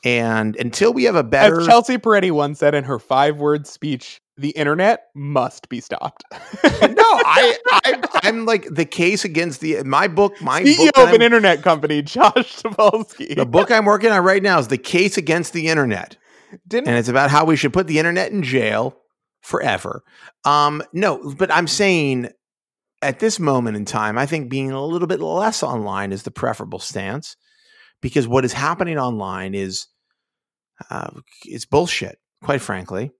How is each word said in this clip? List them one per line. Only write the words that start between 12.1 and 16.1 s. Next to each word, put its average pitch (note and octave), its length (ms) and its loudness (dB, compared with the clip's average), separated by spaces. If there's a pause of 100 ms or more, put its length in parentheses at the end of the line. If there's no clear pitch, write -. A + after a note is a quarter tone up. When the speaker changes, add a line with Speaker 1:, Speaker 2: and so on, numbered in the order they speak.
Speaker 2:
Topolsky. G#3+ 720 0
Speaker 1:
The C3+ 100 0
book D#3 260 2
I'm A3 120 4
working G#3 280 4
on F#3+ 120 2
right F#3+ 180 4
now F#3 180 2
is A#2 100 -4
The C3 80 0
Case F#3+ 400 0
Against E3 340 -2
the D#3+ 160 -4
Internet. B2 500 -2 (500)